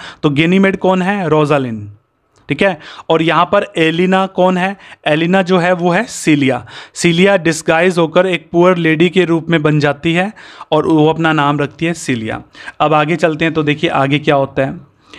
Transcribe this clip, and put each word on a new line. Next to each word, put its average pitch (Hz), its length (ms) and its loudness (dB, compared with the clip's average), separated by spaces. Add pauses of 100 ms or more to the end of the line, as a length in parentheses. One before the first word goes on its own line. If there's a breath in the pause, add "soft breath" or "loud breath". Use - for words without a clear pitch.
(220 loud breath)
तो 156 80 2
गैनीमेड 185 460 2
कौन 185 260 0
है, 190 260 -4
रोजालिंड, 139 600 0 (600)
ठीक 147 140 -2
है। 185 180 0 (280 loud breath)
और 165 140 2
यहाँ 160 220 2
पर 202 320 -2
एलिना 180 500 0
कौन 185 300 0
है, 190 200 -4 (300 loud breath)
एलिना 170 360 2
जो 185 160 0
है 175 140 2
वो 175 180 0
है 190 140 0
सीलिया। 131 640 0 (280 loud breath)
सीलिया 180 420 2
डिस्गाइज 165 600 0
होकर 170 280 2
एक 175 260 -6
पुअर 175 240 4
लेडी 160 320 2
के 180 160 2
रूप 160 240 -2
में 165 140 0
बन 151 180 2
जाती 143 320 -2
है 185 200 -2 (400 loud breath)
और 156 140 2
वो 156 240 4
अपना 160 220 0
नाम 147 280 0
रखती 147 260 -6
है 170 80 -2
सीलिया। 117 480 -6 (380 loud breath)
अब 151 140 2
आगे 151 220 0
चलते 160 280 0
हैं, 160 100 -2
तो 160 80 0
देखिए 151 280 -2
आगे 139 280 0
क्या 147 160 0
होता 135 320 -2
है। 151 140 -10 (380 loud breath)